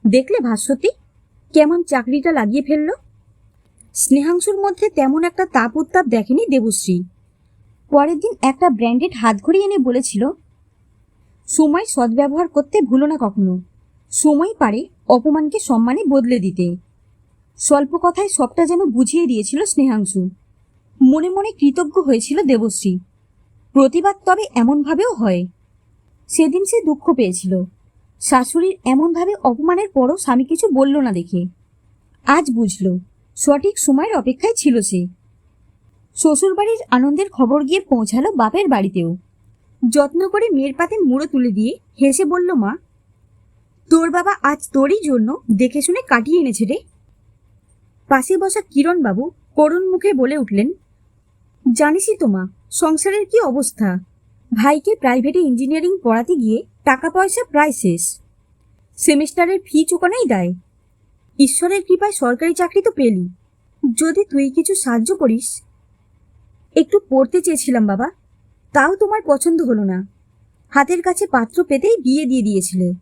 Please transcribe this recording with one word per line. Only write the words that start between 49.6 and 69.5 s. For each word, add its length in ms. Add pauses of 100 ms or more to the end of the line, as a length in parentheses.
মুখে 220
বলে 260
উঠলেন, 340 (1000)
"জানিসই 440
তো 100
মা, 220 (220)
সংসারের 560
কি 140
অবস্থা। 580 (560)
ভাইকে 420
প্রাইভেটে 420
ইঞ্জিনিয়ারিং 640
পড়াতে 320
গিয়ে 280 (220)
টাকা 260
পয়সা 400
প্রায় 220
শেষ। 460 (800)
সেমেস্টারের 680
ফি 200
চুকানোই 440
দায়। 260 (840)
ঈশ্বরের 440
কৃপায় 300
সরকারি 420
চাকরি 280
তো 80
পেলি, 380 (680)
যদি 280
তুই 260
কিছু 240
সাহায্য 420
করিস।" 460 (1120)
"একটু 220 (100)
পড়তে 320
চেয়েছিলাম 460
বাবা, 240 (640)
তাও 240
তোমার 300
পছন্দ 360